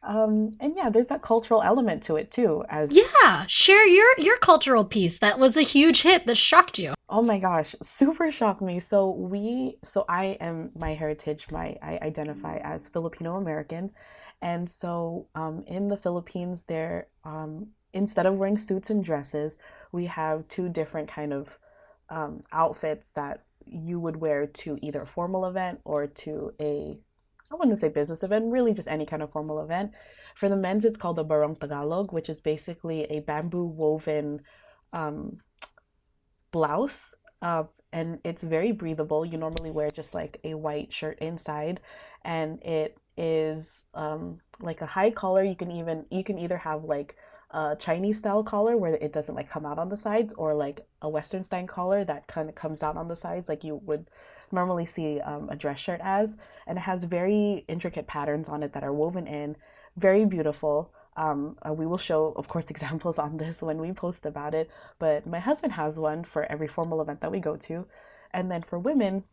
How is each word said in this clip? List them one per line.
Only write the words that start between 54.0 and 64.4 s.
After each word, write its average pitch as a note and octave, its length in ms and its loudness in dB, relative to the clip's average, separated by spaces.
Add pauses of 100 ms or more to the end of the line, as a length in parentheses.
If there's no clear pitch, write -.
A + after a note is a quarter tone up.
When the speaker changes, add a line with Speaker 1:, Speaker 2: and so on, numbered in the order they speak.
Speaker 1:
normally F3+ 360 0
see, D3+ 340 -4
um, D3 300 -8
a D3 60 -8
dress C#3+ 220 -6
shirt F3 240 -6
as. G#3 340 0 (300)
And F3 120 -6
it F3+ 40 -8
has F#3 220 -4
very F#3+ 640 0
intricate E3+ 380 -6
patterns D3 420 -4
on D3+ 140 -6
it C#3+ 100 -6
that C#3 120 -8
are C#3 80 -4
woven E3 340 -2
in, D3 300 -8 (400)
very F#3+ 280 6
beautiful. D#3 680 0 (240)
Um, D#3 480 -2
uh, D#3 80 -4
we D#3+ 140 -4
will F3 120 -2
show, D#3 360 0
of - 140 -8
course, - 220 -6
<laughs> - 0 -
examples D#3+ 500 -6
on D3+ 160 -4
this D#3+ 260 -8
when D#3+ 180 -4
we E3+ 120 -6
post F3+ 340 -8
about D3 280 -8